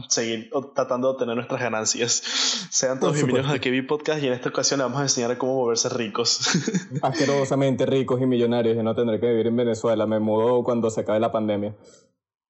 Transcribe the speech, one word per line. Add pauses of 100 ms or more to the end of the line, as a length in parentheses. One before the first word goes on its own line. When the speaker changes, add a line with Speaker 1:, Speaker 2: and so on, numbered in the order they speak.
Speaker 1:
seguir
o-,
tratando
de
obtener
nuestras
ganancias. (580)
Sean
todos
Speaker 2:
Por
Speaker 1:
bienvenidos
a
Speaker 2:
supuesto.
Speaker 1:
K
B
Podcast
y
en
esta
ocasión
les
vamos
a
enseñar
a
cómo
volverse
ricos. (340)
<laughs>
Speaker 2:
Asquerosamente
ricos
y
millonarios
y
no
tener
que
vivir
en
Venezuela.
Me
mudo
cuando
se
acabe
la
pandemia. (760)